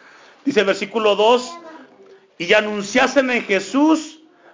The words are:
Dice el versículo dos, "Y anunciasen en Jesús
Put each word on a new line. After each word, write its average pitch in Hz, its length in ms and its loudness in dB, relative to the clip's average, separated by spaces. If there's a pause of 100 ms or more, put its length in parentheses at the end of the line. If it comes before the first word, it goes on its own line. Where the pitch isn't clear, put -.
(440)
Dice 208 160 0
el 196 60 0
versículo 202 480 0
dos, 233 420 2 (800)
"Y 175 160 -2
anunciasen 233 760 0
en 240 140 -2
Jesús 190 720 0 (380)